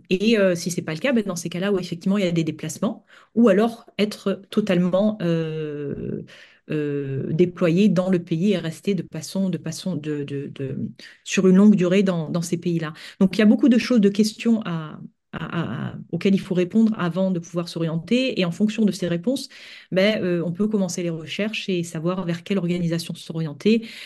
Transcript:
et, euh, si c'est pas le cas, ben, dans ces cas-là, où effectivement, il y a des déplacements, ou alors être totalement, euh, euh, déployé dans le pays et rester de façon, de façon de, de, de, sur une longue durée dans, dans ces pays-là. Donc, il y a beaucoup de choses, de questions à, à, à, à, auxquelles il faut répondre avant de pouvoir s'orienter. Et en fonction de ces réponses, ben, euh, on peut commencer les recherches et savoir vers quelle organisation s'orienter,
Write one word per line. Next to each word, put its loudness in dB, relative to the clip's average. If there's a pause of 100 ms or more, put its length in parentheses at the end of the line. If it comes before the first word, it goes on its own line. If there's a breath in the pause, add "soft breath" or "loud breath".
et, 2
euh, 4
si -6
c'est -4
pas -6
le -8
cas, 0
ben, 2
dans -6
ces -8
cas-là, -4
où 0
effectivement, -2
il 2
y 0
a 0
des 0
déplacements, -6 (300 soft breath)
ou 6
alors 2 (120)
être -2
totalement, 2
euh, -4 (480 loud breath)
euh, -4
déployé 4
dans 2
le 2
pays 0
et 2
rester -4
de -2
façon, -4
de -2
façon -6
de, -6
de, -8
de, -8 (460 loud breath)
sur 2
une 8
longue 8
durée 4
dans, -2
dans -2
ces -4
pays-là. -4 (260 loud breath)
Donc, 4
il 2
y 4
a 6
beaucoup 6
de 6
choses, 2
de 6
questions 0
à, -8 (320)
à, -6
à, -6
à, -10 (160)
auxquelles 2
il 0
faut -6
répondre 2
avant 0
de -2
pouvoir -6
s'orienter. -2
Et 2
en -2
fonction 0
de 2
ces -4
réponses, -2 (420 loud breath)
ben, 2
euh, -2
on -4
peut -2
commencer -2
les -4
recherches -6
et -2
savoir -4
vers -4
quelle -2
organisation -2
s'orienter, -2 (180 loud breath)